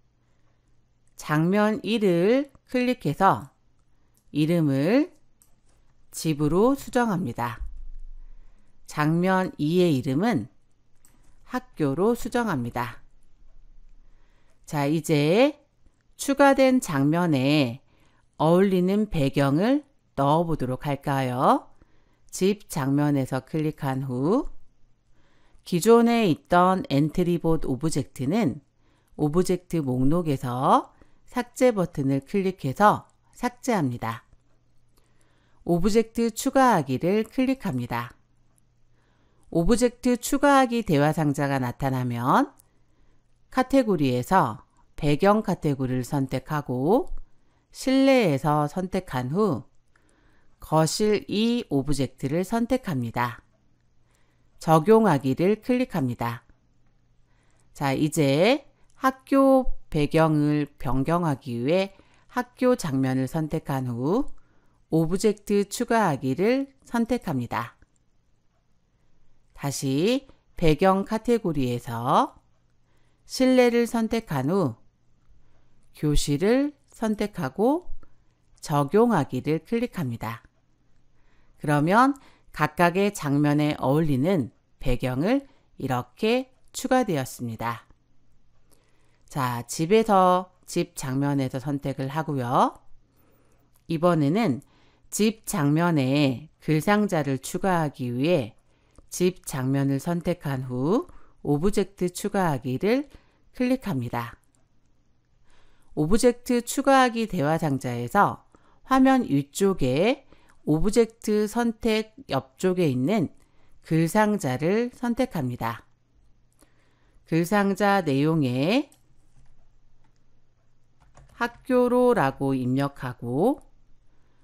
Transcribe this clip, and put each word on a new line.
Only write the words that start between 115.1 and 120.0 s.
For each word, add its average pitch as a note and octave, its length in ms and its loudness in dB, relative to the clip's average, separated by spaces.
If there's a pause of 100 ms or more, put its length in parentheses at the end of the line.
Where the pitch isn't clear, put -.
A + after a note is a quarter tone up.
글상자 G3 760 2
내용에 D3+ 920 0 (2500)